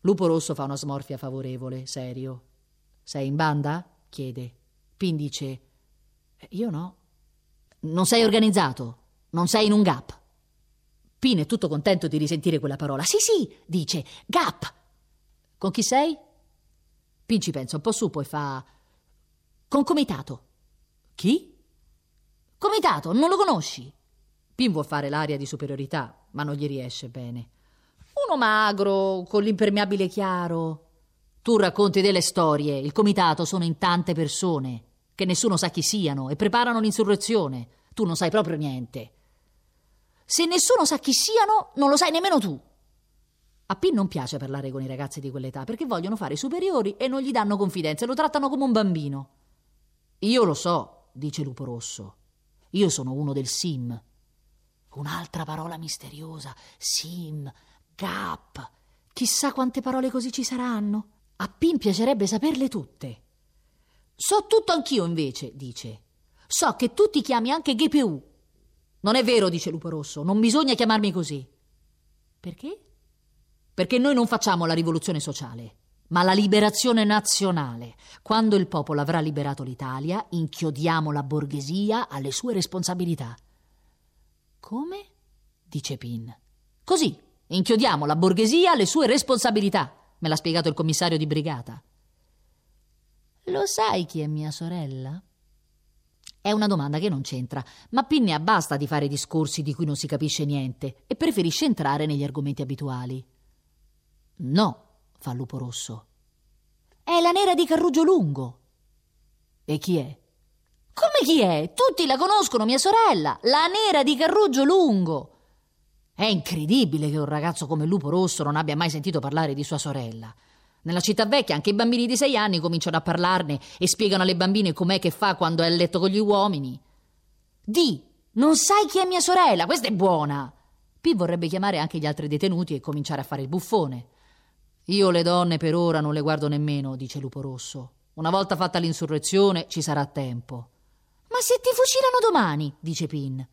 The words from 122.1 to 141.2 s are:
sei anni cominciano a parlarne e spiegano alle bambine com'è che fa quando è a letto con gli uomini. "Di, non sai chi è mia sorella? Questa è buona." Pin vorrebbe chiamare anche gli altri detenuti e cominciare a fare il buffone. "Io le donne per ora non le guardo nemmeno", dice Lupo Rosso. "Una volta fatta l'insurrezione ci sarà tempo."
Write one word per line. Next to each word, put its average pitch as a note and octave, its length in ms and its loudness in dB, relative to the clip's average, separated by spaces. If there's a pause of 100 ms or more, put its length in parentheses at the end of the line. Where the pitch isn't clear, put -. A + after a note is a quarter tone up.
sei C4+ 220 2
anni G#3 200 0
cominciano E3 380 -2
a D#3+ 60 0
parlarne F3 580 0 (180)
e F3+ 80 0
spiegano G3 360 2
alle F#3 140 2
bambine F#3 360 2
com'è F3+ 260 0
che F3+ 120 0
fa F#3+ 260 0
quando E3 260 0
è E3 40 4
a - 20 2
letto E3+ 300 2
con F#3 100 2
gli F#3+ 100 2
uomini. G3 640 2 (800)
"Di, A3 400 0 (300)
non D4 240 4
sai G4+ 300 4
chi F4+ 120 0
è F#4+ 60 4
mia F#4 160 0
sorella? D#4 460 4
Questa B3+ 220 0
è - 40 0
buona." D3+ 580 2 (480)
Pin E4 180 2
vorrebbe E3+ 320 0
chiamare F#3+ 300 0
anche D#3 200 -4
gli D3+ 80 -2
altri D3+ 220 -4
detenuti E3+ 460 0
e C3 60 -4
cominciare D3 400 -4
a C#3 40 -6
fare C#3 180 -6
il C3+ 60 -8
buffone. D3+ 600 -2 (760)
"Io G3 260 4
le F3 120 4
donne F3 360 2
per D#3+ 160 2
ora E3+ 260 2
non D3+ 140 0
le D3+ 80 -2
guardo D3+ 260 0
nemmeno", C#3+ 480 -2
dice C3+ 240 -10
Lupo C3+ 200 -10
Rosso. C3 520 -12 (220)
"Una D#3+ 160 -2
volta F#3+ 260 0
fatta F3+ 220 -2
l'insurrezione E3 880 0
ci D#3+ 140 -6
sarà E3 240 0
tempo." B2 640 -10 (580)